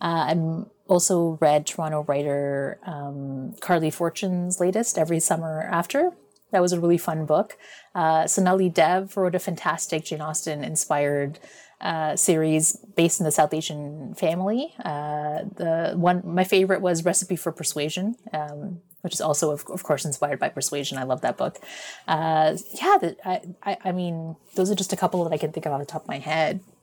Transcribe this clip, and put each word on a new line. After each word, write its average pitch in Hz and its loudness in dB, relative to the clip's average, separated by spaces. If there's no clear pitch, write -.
uh, 165 0
I'm 165 0
also 170 2
read 151 6
Toronto 156 -4
writer, 139 0
um, 139 -8
Carly 165 2
Fortune's 180 -2
latest, 185 0
Every 160 2
Summer 160 -2
After. 277 2
That 190 4
was 180 4
a 170 2
really 175 4
fun 160 -2
book. 156 2
Uh, 160 4
Sonali 185 4
Dev 175 2
wrote 180 2
a 185 0
fantastic 165 -2
Jane 151 -6
Austen 151 -4
inspired, 147 0
uh, 160 -2
series 156 2
based 165 2
in 175 0
the 156 2
South 151 4
Asian 147 -8
family. 196 -2
Uh, 151 -4
the 165 0
one, 175 4
my 175 2
favorite 190 4
was 170 0
Recipe 180 0
for 160 -4
Persuasion, 180 -4
um, 151 -8
which - -6
is - -4
also, 151 2
of, 147 -4
of - -8
course, 143 0
inspired 143 -2
by 139 -2
Persuasion. 143 -4
I 131 -4
love 127 -2
that 123 -2
book. - -4
Uh, 156 4
yeah, 381 6
the, 165 -2
I, 185 -2
I, 202 -2
I 185 0
mean, 165 -4
those 190 2
are 208 2
just 185 -2
a 185 0
couple 175 0
that 165 -2
I 151 2
can 156 -4
think 165 -6
of 151 -2
off 139 -2
the 143 -6
top 156 -8
of - -14
my 139 -6
head. 156 -2